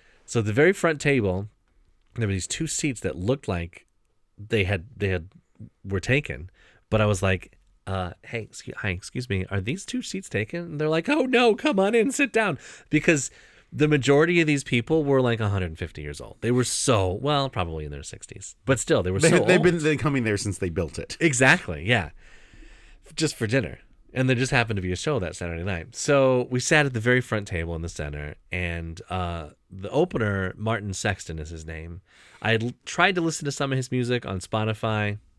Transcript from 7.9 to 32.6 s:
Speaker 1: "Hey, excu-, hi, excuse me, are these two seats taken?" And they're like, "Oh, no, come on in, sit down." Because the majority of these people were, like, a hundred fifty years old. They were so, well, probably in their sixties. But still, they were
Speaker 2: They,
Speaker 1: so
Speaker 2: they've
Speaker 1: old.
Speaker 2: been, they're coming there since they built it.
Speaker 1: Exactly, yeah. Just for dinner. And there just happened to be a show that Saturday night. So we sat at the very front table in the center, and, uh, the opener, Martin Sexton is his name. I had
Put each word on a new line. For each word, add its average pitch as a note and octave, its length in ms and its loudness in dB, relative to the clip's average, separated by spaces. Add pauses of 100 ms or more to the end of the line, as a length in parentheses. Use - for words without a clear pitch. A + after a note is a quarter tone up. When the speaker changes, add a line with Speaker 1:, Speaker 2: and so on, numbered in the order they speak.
Speaker 1:
"Hey, A#2 280 -8
excu-, - 240 -14
hi, G#2+ 140 -4
excuse G#2+ 400 -6
me, F#2+ 220 0
are G2+ 100 0
these - 240 -6
two B3+ 160 -6
seats - 280 -10
taken?" E3+ 340 -4
And D#3+ 180 -6
they're D#3 80 2
like, E3 200 0
"Oh, D4 160 2
no, A#3+ 300 4
come C#4+ 240 0
on G3 140 4
in, A#3 180 4
sit C4+ 220 0
down." G3+ 240 0 (320)
Because D3+ 400 2 (420)
the C#3+ 180 2
majority D3+ 520 6
of D#3 60 2
these C#3+ 160 2
people D3 400 2
were, C#3 180 4
like, A#2 200 2
a G#2 80 2
hundred F#2 280 -2
fifty D2+ 240 -8
years D2 200 -10
old. - 180 -16
They A2+ 120 0
were B2 120 4
so, G2+ 480 2
well, C#3 380 -2
probably D#2+ 360 -4
in D2 60 -10
their C#2 120 -10
sixties. - 520 -16 (100)
But C3 140 2
still, B2 240 2
they F2+ 80 0
were F#2+ 80 0
Speaker 2:
They, D#3+ 100 6
Speaker 1:
so F3 100 6
Speaker 2:
they've F#3 180 6
Speaker 1:
old. D#3+ 60 4
Speaker 2:
been, F3 160 6
they're D3+ 180 2
coming C#3 260 0
there G#2+ 140 2
since G2+ 200 -4
they F#2 120 -4
built E2 300 -4
it. - 200 -12
Speaker 1:
Exactly, C3 680 2
yeah. G2 260 0 (1040)
Just D#3 200 -2
for A#2 120 -4
dinner. A2 320 -2 (340)
And C3 160 2
there B2+ 80 4
just B2+ 160 0
happened A2+ 240 2
to F#2+ 40 -2
be F2+ 120 -2
a - 20 -2
show C#3+ 240 -2
that E2 160 -4
Saturday E2+ 280 -6
night. F2+ 300 -6
So C3 560 2
we B2 120 0
sat D3+ 240 4
at C3 80 -2
the A#2 80 -2
very B2 180 4
front G#2+ 300 -4
table E2 260 -4
in D#2+ 60 -6
the E2+ 80 -6
center, D2 460 -10 (140)
and, E2+ 600 -6
uh, E2+ 400 -4 (200)
the F#2+ 200 -12
opener, G#2 640 0
Martin G#2 380 -4
Sexton F#2 440 -4
is D#2 120 -10
his D#2+ 160 -12
name. E2 340 -12 (420)
I A2 100 0
had A2+ 120 2